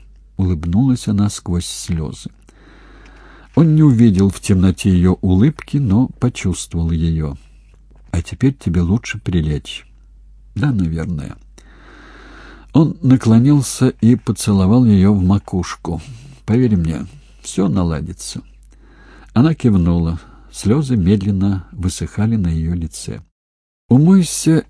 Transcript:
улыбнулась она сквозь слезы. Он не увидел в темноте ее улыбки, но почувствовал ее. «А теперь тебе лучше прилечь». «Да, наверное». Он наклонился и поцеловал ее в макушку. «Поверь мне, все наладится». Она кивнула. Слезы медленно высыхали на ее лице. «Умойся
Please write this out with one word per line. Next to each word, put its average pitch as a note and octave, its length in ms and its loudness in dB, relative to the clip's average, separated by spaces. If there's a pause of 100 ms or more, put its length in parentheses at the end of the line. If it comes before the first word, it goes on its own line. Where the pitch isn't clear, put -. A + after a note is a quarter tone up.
(360)
улыбнулась F#2+ 720 -2
она G2+ 220 0
сквозь F2+ 360 -6
слезы. - 640 -8 (1200)
Он D#3 220 2
не D#3 60 4
увидел A2 480 4
в - 100 -8
темноте F#2 500 0
ее F2+ 300 2
улыбки, G2+ 560 0
но A#2+ 320 0
почувствовал E2+ 800 -4
ее. D#2 460 -2 (720)
«А E2 120 -4
теперь C3+ 320 -2
тебе F2 260 -4
лучше G2 380 -2
прилечь». D2+ 680 -6 (680)
«Да, B2+ 180 -2
наверное». D#2+ 640 -6 (1400)
Он D3+ 300 2
наклонился C3 840 2
и A#2 280 2
поцеловал G#2+ 680 2
ее G2+ 300 4
в F#2+ 80 0
макушку. F2+ 800 -2 (420)
«Поверь A2+ 320 2
мне, D#2+ 300 -2 (360)
все F#3+ 260 -2
наладится». E2+ 720 -6 (920)
Она D3+ 220 2
кивнула. E2+ 640 0 (320)
Слезы C3 440 0
медленно G2 760 0
высыхали F#2+ 640 -4
на F2+ 120 -2
ее D#2+ 260 -2
лице. D#2+ 480 -10 (640)
«Умойся D#3+ 800 4